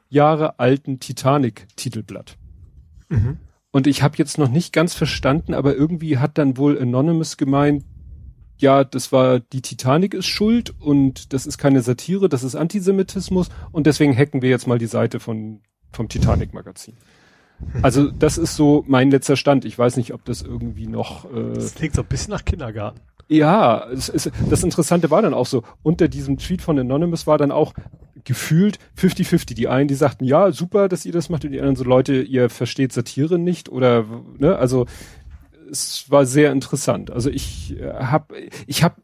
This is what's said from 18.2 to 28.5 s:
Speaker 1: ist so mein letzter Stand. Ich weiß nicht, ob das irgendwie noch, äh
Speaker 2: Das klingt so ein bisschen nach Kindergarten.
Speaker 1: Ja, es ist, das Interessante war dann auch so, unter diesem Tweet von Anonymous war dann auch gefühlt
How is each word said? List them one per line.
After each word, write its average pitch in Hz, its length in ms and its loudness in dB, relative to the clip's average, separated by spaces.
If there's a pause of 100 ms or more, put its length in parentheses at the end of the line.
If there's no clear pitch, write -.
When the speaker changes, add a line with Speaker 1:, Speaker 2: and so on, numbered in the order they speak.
Speaker 1:
ist 165 200 -4
so 147 300 4
mein 135 240 4
letzter 135 260 2
Stand. 139 260 2
Ich 110 140 -12
weiß 123 200 2
nicht, 120 160 -4
ob - 120 -16
das 123 160 -8
irgendwie 117 460 -10
noch, - 440 -10
äh 113 220 -8
Speaker 2:
Das 113 220 -8
klingt 156 200 -8
so - 60 0
ein - 60 -6
bisschen 139 240 -6
nach 202 120 -6
Kindergarten. 110 560 -8 (280)
Speaker 1:
Ja, 151 640 4
es 131 180 -8
ist, 151 220 -4 (180)
das 147 140 2
Interessante 170 480 0
war 180 100 4
dann 151 140 0
auch 120 100 -2
so, 123 160 -2 (220)
unter 165 240 2
diesem 139 320 -4
Tweet 180 240 -6
von 151 160 0
Anonymous 156 480 -2
war 151 100 4
dann 143 140 2
auch 147 220 0 (520)
gefühlt 170 540 0 (160)